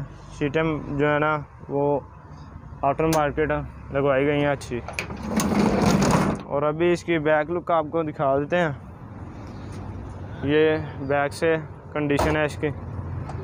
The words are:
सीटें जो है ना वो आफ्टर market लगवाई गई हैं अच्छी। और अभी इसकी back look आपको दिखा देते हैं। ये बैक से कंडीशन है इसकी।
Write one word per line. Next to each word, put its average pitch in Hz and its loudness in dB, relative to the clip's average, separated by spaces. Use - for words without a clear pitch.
सीटें 147 0
जो 147 4
है 147 4
ना 151 2
वो 143 2
आफ्टर 139 2
market 151 2
लगवाई 139 4
गई 147 4
हैं 143 4
अच्छी। 127 -2
और 143 0
अभी 160 2
इसकी 170 2
back 151 2
look 175 -2
आपको 160 2
दिखा 143 2
देते 147 0
हैं। 156 0
ये 156 4
बैक 143 -2
से 160 2
कंडीशन 147 2
है 151 4
इसकी। 147 -2